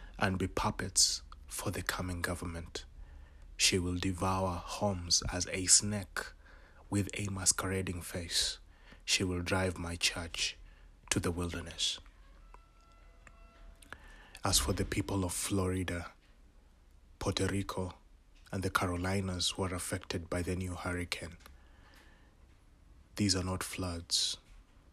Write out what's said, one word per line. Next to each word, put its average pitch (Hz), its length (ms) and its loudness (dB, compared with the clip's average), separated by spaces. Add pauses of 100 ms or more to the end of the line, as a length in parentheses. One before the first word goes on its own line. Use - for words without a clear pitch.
(160)
and 95 220 4
be 95 80 2
puppets - 760 2 (260)
for - 240 -4
the 87 100 -4
coming 90 400 -2
government. 85 640 -4 (720)
She - 240 6
will 90 160 0
devour 92 680 0
homes 90 680 0
as - 200 0
a 92 140 -2
snake 104 540 4 (680)
with 101 200 2 (100)
a 104 140 0
masquerading 95 720 2
face. - 560 0 (460)
She - 200 4
will 90 160 0
drive 90 360 2
my 87 200 -4
church - 600 0 (540)
to - 80 2
the 90 140 2
wilderness. 85 680 -2 (2500)
As 95 160 6
for 104 120 2
the 92 120 2
people 98 400 0
of 85 80 0
Florida, 92 800 0 (1040)
Puerto 95 300 2
Rico, 95 460 -2 (580)
and 98 100 0
the 95 80 0
Carolinas 92 800 2
who 98 140 -2
are 90 100 -2
affected 87 560 -4
by 90 100 0
the 90 140 0
new 90 200 -2
hurricane, 87 640 -4 (1800)
these 98 180 6
are 92 80 0
not 92 220 0
floods. - 720 -2 (560)